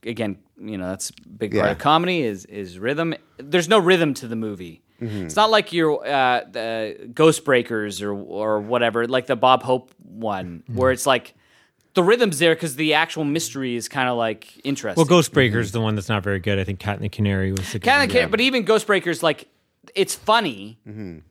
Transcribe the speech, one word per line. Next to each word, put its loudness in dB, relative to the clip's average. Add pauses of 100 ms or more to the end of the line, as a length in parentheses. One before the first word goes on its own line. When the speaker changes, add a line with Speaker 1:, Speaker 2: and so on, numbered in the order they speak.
Speaker 1:
again, -6 (220)
you -10
know, -6
that's -8
a -20 (160)
big -6
part 2
Speaker 2:
Yeah. 2
Speaker 1:
of -4
comedy 2
is, -4
is -12
rhythm. -2 (240)
There's -2
no 6
rhythm 4
to -12
the -8
movie. -8 (200)
Speaker 2:
Mm-hmm. -6
Speaker 1:
It's -8
not 4
like 0
your, 0
uh, 2 (100)
the -6
Ghost 4
Breakers 0
or, -4
or -2
whatever, 0
like -2
the 0
Bob 4
Hope -2
one, -8
Speaker 3:
Mm-hmm. -10
Speaker 1:
where 4
it's -2
like, 0 (600)
the 4
rhythm's 4
there 6
'cause -6
the 2
actual 0
mystery -4
is -8
kinda, 0
like, -2 (160)
interesting. -4
Speaker 3:
Well, 8
Ghost 4
Breakers 4
Speaker 2:
Mm-hmm. 0
Speaker 3:
is -8
the -2
one 0
that's -6
not -2
very -2
good. -2
I -2
think -6
Cat -4
and -8
the -4
Canary 0
was -6
the -4
Speaker 1:
Cat 2
and 2
the 0
Speaker 3:
good -
one. -
Speaker 1:
Canary, 2
Speaker 2:
Yeah. -6
Speaker 1:
but 0
even 2
Ghost 2
Breakers, 0
like, 0 (480)
it's 0
funny, -2
Speaker 2:
Mm-hmm. -12 (140)